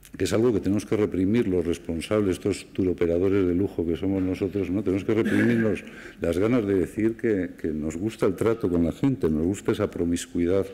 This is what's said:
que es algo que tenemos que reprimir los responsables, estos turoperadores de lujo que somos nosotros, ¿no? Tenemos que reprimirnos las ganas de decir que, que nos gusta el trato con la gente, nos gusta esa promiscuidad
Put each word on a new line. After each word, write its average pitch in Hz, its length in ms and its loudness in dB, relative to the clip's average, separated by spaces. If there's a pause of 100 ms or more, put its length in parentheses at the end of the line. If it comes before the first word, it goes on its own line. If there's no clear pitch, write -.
(180)
que 95 80 -2
es 85 80 -2
algo 113 200 4
que 95 60 2
tenemos 98 260 0
que 113 100 0
reprimir 101 520 2
los 90 180 0
responsables, 87 720 0
estos - 360 -4
turoperadores 92 760 2
de 87 80 2
lujo 92 300 -2
que 82 120 -2
somos 95 240 -2
nosotros, 92 480 -2
¿no? 101 140 -2
Tenemos 98 200 -2
que 113 100 0
reprimirnos 107 720 2 (380)
las 85 160 0
ganas 113 280 2
de 98 100 2
decir 104 400 0
que, 101 420 0
que 82 120 -4
nos 78 280 -4
gusta 110 280 -2
el 95 100 2
trato 110 340 0
con 85 140 2
la 80 80 2
gente, 127 380 0
nos 78 140 0
gusta 101 280 0
esa 104 180 0
promiscuidad 87 840 0